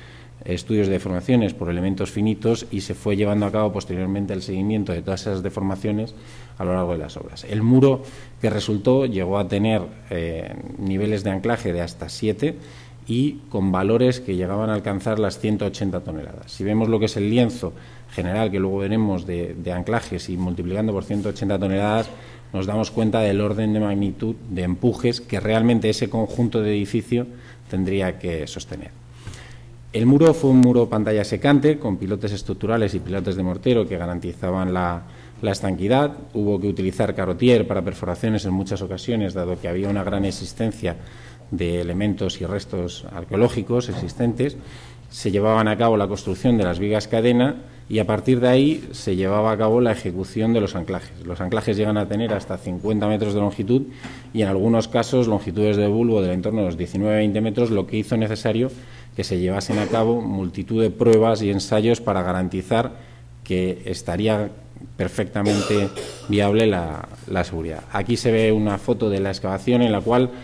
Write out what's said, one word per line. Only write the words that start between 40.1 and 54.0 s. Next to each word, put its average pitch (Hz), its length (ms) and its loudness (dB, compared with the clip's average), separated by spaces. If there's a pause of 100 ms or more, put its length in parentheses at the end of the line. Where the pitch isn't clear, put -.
existencia 95 720 -4 (540)
de 87 320 -2
elementos 92 580 -2
y 90 60 -6
restos 90 640 -6
arqueológicos 113 800 0
existentes. 120 680 -2 (520)
Se - 220 -4
llevaban 107 360 4
a 107 80 2
cabo 113 220 4
la 101 100 2
construcción 104 520 0
de 95 60 4
las 87 120 0
vigas 104 300 0
cadena 120 480 4 (340)
y 107 80 0
a 104 80 2
partir 117 340 2
de 123 80 4
ahí 139 440 4
se - 240 -4
llevaba 101 360 2
a 104 60 0
cabo 110 240 4
la 117 100 4
ejecución 104 600 -2
de 113 80 4
los 98 140 -2
anclajes. 85 500 -8
Los 87 160 -6
anclajes 104 340 0
llegan 107 220 2
a 101 100 0
tener 107 280 -2
hasta 95 240 -6
cincuenta 101 480 -2
metros 107 260 0
de 104 60 2
longitud 110 480 2 (480)